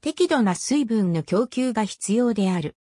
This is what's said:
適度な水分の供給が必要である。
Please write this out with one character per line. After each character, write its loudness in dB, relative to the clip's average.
適 0
度 2
な 2
水 0
分 0
の 0
供 0
給 -2
が -2
必 -4
要 2
で 0
あ -2
る。 -8